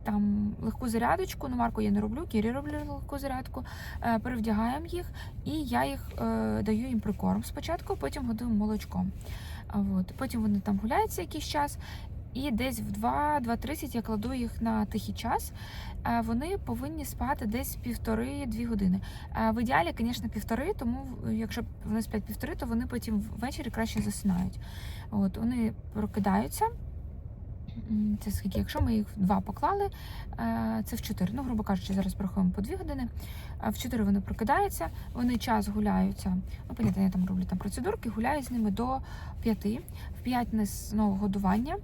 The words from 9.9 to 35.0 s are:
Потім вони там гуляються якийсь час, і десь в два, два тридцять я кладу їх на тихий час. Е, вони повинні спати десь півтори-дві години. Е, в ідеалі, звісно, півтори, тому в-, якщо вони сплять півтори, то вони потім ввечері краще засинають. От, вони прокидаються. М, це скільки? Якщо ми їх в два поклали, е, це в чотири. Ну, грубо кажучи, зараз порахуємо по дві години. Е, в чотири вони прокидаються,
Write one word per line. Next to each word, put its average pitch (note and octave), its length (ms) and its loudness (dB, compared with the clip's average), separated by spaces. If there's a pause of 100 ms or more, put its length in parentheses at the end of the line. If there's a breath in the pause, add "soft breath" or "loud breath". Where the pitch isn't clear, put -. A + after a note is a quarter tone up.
Потім B3 240 -2
вони G#3 180 4
там G3 200 2
гуляються E4+ 420 2
якийсь D#4 220 -4
час, C#4+ 340 0 (560 loud breath)
і C4+ 180 0
десь A#3 280 0
в G#3 120 -4
два, C#4 480 2
два A#3 160 0
тридцять - 400 -4
я A#3 60 2
кладу A3 320 -2
їх A#3+ 280 -2
на A3 240 2
тихий G3+ 280 -2
час. - 380 -2 (540 loud breath)
Е, A#3 160 2
вони B3 360 0
повинні C4+ 480 -4
спати C4 400 -2
десь A#3+ 300 -2
півтори-дві A#3+ 920 -2
години. G3 360 4 (340 loud breath)
Е, A3 160 4
в A3+ 100 2
ідеалі, C#4 360 4
звісно, A#3 320 0
півтори, A#3+ 440 -2
тому C4 340 -2 (160)
в-, - 80 0
якщо A3 300 -2 (240)
вони A3 160 2
сплять G#3 220 -2
півтори, B3+ 320 -6
то C#4+ 100 -4
вони A#3 200 0
потім A#3 340 0
ввечері B3 500 -4
краще A3 320 0
засинають. F#3+ 580 2 (520 loud breath)
От, G3 260 2
вони A3+ 360 2 (200)
прокидаються. G#3 720 2 (1200)
М, G#3+ 340 2
це G#3 80 -2
скільки? G3 280 0
Якщо G3+ 220 0
ми B3 120 6
їх G#3+ 140 4 (100)
в G3+ 40 2
два F#3+ 200 6
поклали, F#4+ 480 2 (500 loud breath)
е, A3+ 460 0
це - 100 -4
в A3+ 60 -4
чотири. F#3+ 340 0
Ну, C#4 80 -2
грубо A#3 200 0
кажучи, F#3+ 300 0
зараз F#3+ 200 2
порахуємо F#3+ 380 2
по G3+ 100 -2
дві C4+ 140 -2
години. D4 320 -4 (560 loud breath)
Е, A3+ 60 2
в G#3 80 -2
чотири A#3 260 0
вони G3+ 180 6
прокидаються, D#4+ 680 2 (240 loud breath)